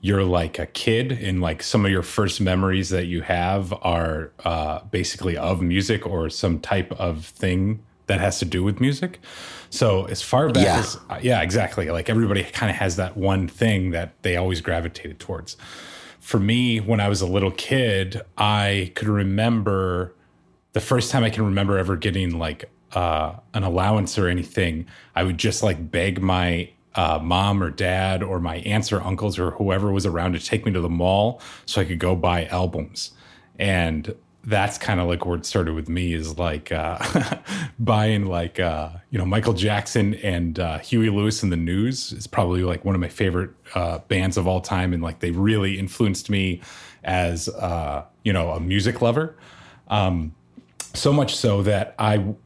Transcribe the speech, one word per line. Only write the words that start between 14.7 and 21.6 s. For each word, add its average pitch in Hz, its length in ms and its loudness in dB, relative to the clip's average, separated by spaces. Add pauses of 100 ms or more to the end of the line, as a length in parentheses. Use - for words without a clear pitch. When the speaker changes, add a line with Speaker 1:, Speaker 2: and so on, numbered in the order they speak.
Speaker 1:
towards. - 380 -10 (640)
For - 180 0
me, 117 400 4
when 107 220 2
I 101 80 4
was 101 120 2
a 95 60 0
little 95 240 2
kid, 101 680 0 (180)
I 101 560 2
could 107 140 -4
remember, 98 1080 0 (580)
the 107 80 -2
first 120 300 0
time 127 140 2
I 110 60 2
can 110 140 0
remember 98 340 2